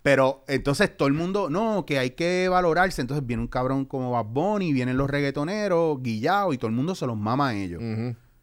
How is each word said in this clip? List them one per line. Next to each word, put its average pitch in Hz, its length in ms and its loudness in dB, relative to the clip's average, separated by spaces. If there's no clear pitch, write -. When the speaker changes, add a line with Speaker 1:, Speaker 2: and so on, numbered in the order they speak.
Speaker 1:
Pero 135 440 4
entonces 143 480 0
todo 143 120 2
el 139 60 2
mundo, 180 360 0
no, 202 360 0
que 139 140 -2
hay 127 120 -2
que 180 380 0
valorarse. 180 520 2
Entonces 135 240 -4
viene 117 160 -2
un 120 60 -2
cabrón 131 380 0
como 127 260 -4
Bad 117 140 0
Bunny, 170 480 0
vienen 127 240 0
los 139 120 0
reggaetoneros, 151 920 0
Guillao, 147 520 0
y 123 40 -2
todo 113 120 -4
el 110 60 0
mundo 151 200 -2
se 151 120 -4
los 117 100 -4
mama 127 320 0
a 110 60 -2
ellos. 95 260 -6
Speaker 2:
Ujú. 117 340 -4